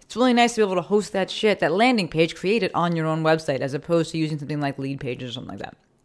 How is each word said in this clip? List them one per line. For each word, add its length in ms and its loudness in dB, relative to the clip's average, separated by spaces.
It's 140 -16
really 180 4
nice 220 4
to 60 2
be 20 6
able 120 0
to 120 -2
host 240 0
that 180 -2
shit, 300 0
that 140 2
landing 340 2
page, 260 2
create 300 0
it 100 -2
on 220 0
your 120 0
own 160 -2
website 360 2
as 140 -4
opposed 380 0
to 60 -4
using 220 -2
something 220 -6
like 160 -4
Leadpages 500 -6
or 60 -10
something 160 -12
like 100 -12
that. 160 -12